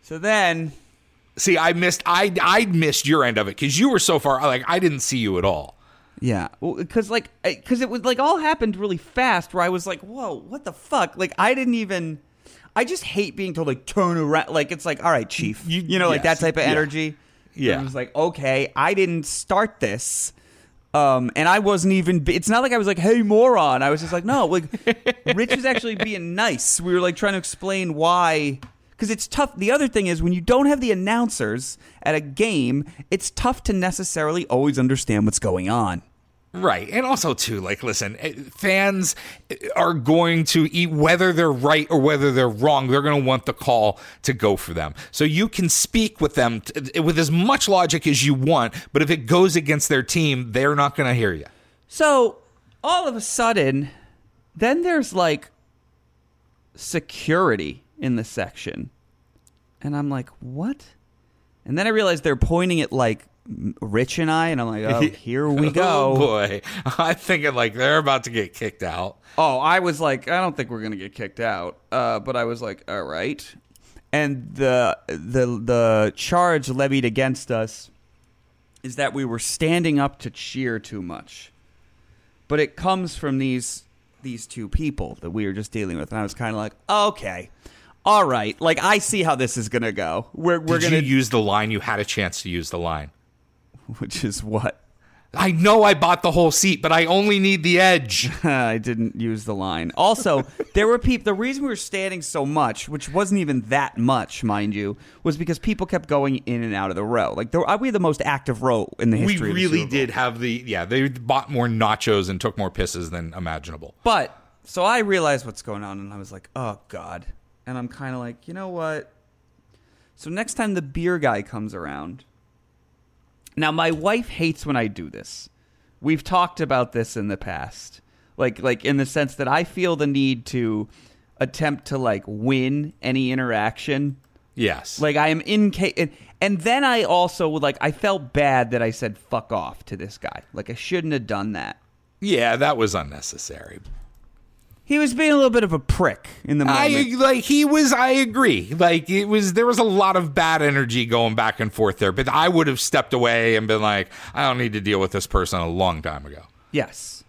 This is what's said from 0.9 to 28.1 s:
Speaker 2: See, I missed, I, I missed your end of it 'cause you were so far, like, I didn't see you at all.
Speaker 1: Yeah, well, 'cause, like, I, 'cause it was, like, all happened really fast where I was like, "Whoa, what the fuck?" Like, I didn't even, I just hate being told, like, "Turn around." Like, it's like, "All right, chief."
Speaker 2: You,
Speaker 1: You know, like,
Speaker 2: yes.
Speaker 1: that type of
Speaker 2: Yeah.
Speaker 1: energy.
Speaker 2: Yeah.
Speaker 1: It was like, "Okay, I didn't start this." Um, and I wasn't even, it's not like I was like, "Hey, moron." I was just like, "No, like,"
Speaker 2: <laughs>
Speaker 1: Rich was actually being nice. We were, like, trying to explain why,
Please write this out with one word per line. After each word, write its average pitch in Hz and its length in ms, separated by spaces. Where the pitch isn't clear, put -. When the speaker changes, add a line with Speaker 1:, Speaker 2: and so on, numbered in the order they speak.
Speaker 2:
See, 180 200
I 165 160
missed, 175 320
I, 185 260
I 196 240
missed 160 420
your 147 160
end 117 140
of 104 100
it 98 100
'cause 139 220
you 269 100
were 233 100
so 165 200
far, 135 220
like, 131 260
I 175 120
didn't 156 200
see 131 180
you 101 200
at 90 80
all. 78 320
Speaker 1:
Yeah, 104 300
well, - 260
'cause, 208 240
like, 226 200
I, 175 100
'cause 247 160
it 254 80
was, 226 140
like, 247 160
all 311 180
happened 302 380
really 190 220
fast 233 560
where 175 100
I 175 60
was 180 180
like, 185 140
"Whoa, 214 340
what 190 300
the 170 80
fuck?" - 420
Like, 185 240
I 214 140
didn't 247 220
even, 180 440
I 233 80
just 349 220
hate 202 320
being 190 160
told, 156 140
like, 131 180
"Turn 175 320
around." 156 320
Like, 147 240
it's 160 120
like, 156 180
"All 170 80
right, 117 180
chief." - 360
Speaker 2:
You, 165 160
Speaker 1:
You 175 180
know, 180 100
like, 151 140
Speaker 2:
yes. 160 160
Speaker 1:
that 165 80
type 160 100
of 156 60
Speaker 2:
Yeah. 143 80
Speaker 1:
energy. 151 440
Speaker 2:
Yeah. 127 240
Speaker 1:
It 135 60
was 131 100
like, 127 180
"Okay, 139 640
I 160 180
didn't 170 320
start - 540
this." - 540
Um, 131 440
and 156 100
I 190 120
wasn't 190 340
even, 180 340
it's 180 220
not 233 140
like 254 100
I 240 40
was 202 100
like, 185 120
"Hey, 220 240
moron." 208 580
I 135 80
was 151 120
just 160 120
like, 175 120
"No, 247 200
like," 170 200
Speaker 2:
<laughs> 247 80
Speaker 1:
Rich 233 220
was 254 100
actually 233 300
being 180 400
nice. 190 460
We 180 120
were, 180 80
like, 180 140
trying 202 180
to 185 60
explain 185 560
why, 160 640